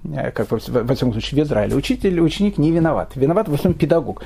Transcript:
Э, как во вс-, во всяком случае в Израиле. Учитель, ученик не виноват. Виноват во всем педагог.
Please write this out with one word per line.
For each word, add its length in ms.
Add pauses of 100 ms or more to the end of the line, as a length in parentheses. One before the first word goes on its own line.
Э, 260
как 200
во 80
вс-, 120
во 240
всяком 180
случае 300
в 40
Израиле. 280
Учитель, 460
ученик 380
не 120
виноват. 440
Виноват 340
во 80
всем 160
педагог. 540